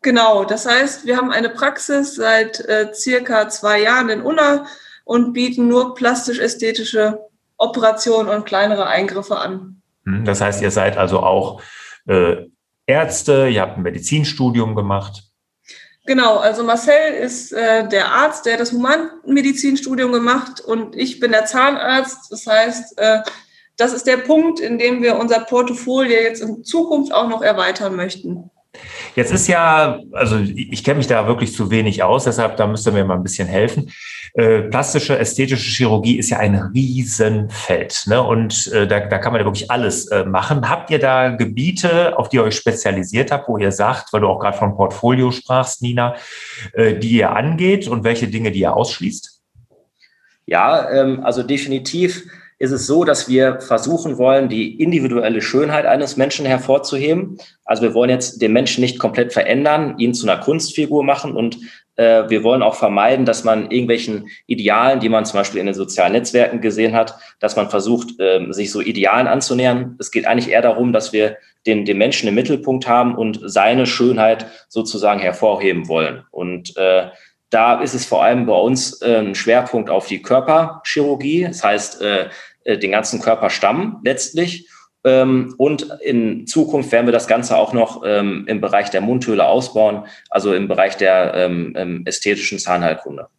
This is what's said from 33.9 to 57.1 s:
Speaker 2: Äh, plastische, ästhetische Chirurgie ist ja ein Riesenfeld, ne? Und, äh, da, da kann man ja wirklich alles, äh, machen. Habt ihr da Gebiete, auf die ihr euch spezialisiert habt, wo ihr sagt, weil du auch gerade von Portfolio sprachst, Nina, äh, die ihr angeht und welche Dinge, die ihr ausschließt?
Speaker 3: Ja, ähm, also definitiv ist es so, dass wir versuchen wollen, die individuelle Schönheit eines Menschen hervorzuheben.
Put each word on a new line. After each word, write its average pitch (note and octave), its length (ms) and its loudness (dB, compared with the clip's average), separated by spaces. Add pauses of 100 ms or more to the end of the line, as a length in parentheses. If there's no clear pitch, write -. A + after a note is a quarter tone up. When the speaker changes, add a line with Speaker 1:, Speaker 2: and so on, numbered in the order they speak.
Speaker 2:
Äh, A2+ 300 4
plastische, C#3 560 0
ästhetische C3 520 -2
Chirurgie A2+ 480 2
ist - 120 -2
ja A2+ 80 0
ein G#2 160 2
Riesenfeld, G#2+ 1500 -2
ne? A2+ 160 2
Und, A2+ 500 -2
äh, G#2 140 2
da, G#2 140 0
da G2+ 180 -2
kann A#2 140 -2
man A2+ 100 0
ja - 40 0
wirklich G2+ 240 -4
alles, A#2+ 360 -2
äh, G2+ 180 0
machen. G2 460 -2
Habt E3+ 200 -4
ihr D#3 80 2
da C3 300 2
Gebiete, D#3+ 880 0
auf - 120 -2
die C3+ 60 0
ihr A#2 80 4
euch G#2+ 120 0
spezialisiert G2+ 720 -2
habt, - 160 -4
wo A2 120 -2
ihr G2 140 0
sagt, G#2+ 420 -2
weil G#2+ 80 2
du G2+ 60 2
auch F#2 100 0
gerade G2+ 180 -2
von G2+ 180 0
Portfolio B2 580 2
sprachst, B2+ 500 -2
Nina, A#2+ 320 0 (580)
äh, A2+ 220 4
die A2+ 160 -2
ihr A2+ 220 4
angeht F3 560 0
und A#2 160 -4
welche A#2 240 0
Dinge, A2 240 -2
die F#2+ 80 -4
ihr E2+ 140 2
ausschließt? - 680 -4 (1040)
Speaker 3:
Ja, B2 440 2
ähm, C3+ 340 2
also B2 180 0
definitiv C#3 840 -2 (340)
ist C3 120 -2
es B2 160 -4
so, D#3 160 2
dass D3+ 260 0
wir B2+ 320 2
versuchen C#3+ 580 -2
wollen, C3 300 4
die A2 320 -4
individuelle A#2+ 640 0
Schönheit D3+ 420 0
eines C#3 320 0
Menschen C#3 300 -2
hervorzuheben. C#3 920 0 (260)